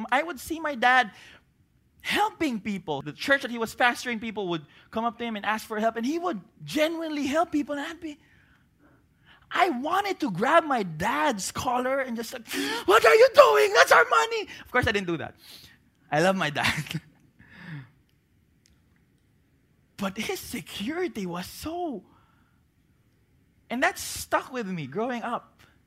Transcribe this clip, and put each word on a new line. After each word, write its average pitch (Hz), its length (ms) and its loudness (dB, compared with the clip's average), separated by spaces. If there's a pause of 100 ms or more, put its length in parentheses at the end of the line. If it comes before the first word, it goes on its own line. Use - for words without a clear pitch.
(120)
I 262 100 2
would 330 200 -8
see 320 180 -8
my 302 160 -4
dad 247 340 4 (920)
helping 311 580 -2
people. 165 420 -6
The 143 120 -12
church 277 300 0
that 233 60 -6
he 240 80 -8
was 226 160 -4
pastoring, 247 460 0
people 208 300 -6
would 160 160 -4 (260)
come 226 140 -4
up 233 140 -4
to 233 40 -8
him 226 140 -6
and 196 80 -10
ask 214 200 -2
for 214 140 -6
help, 226 160 0
and 233 100 -6
he 320 140 -2
would 330 220 -6 (240)
genuinely 311 600 -2
help 320 260 0
people, 294 240 -2
and 285 60 -6
I'd 330 200 -12
be, 302 180 -12 (1300)
I 359 200 2
wanted 330 500 -2
to 285 100 -2
grab 262 360 2
my 254 180 0
dad's 208 680 -2
collar 254 480 -2
and 247 160 -6
just 226 180 -10
like, 233 140 -14 (380)
"What 415 200 6
are 453 100 8
you 494 180 10
doing? 427 400 8
That's 466 180 8
our - 140 8
money." 453 420 0 (140)
Of - 100 -20
course, 247 140 0
I 240 60 0
didn't 202 160 -2
do 170 100 -4
that. 123 160 -10 (760)
I 147 100 2
love 190 140 4
my 156 160 -2
dad. 143 540 -4
<laughs> - 60 -20 (2750)
But 196 200 -8
his 359 240 -6
security 240 840 -8
was 175 200 -8
so, 320 580 -8 (1700)
and 233 120 -4
that 370 160 0
stuck - 540 -4
with 240 160 -6
me 170 200 -6
growing 226 360 -4
up. - 400 -8 (240)